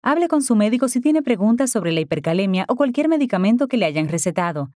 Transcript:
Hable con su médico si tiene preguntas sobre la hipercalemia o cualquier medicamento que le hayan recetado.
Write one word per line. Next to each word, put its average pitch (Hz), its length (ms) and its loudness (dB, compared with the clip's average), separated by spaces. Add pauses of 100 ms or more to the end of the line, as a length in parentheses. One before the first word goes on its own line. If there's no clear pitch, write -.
Hable 330 260 0
con 311 140 0
su 254 120 0
médico 220 340 2
si 247 120 -2
tiene 302 220 2
preguntas 233 480 0
sobre 170 220 -2
la 160 80 0
hipercalemia 175 680 0
o 247 80 0
cualquier 285 320 0
medicamento 247 600 2
que 262 80 -2
le 196 100 2
hayan 156 220 -2
recetado. 160 720 -4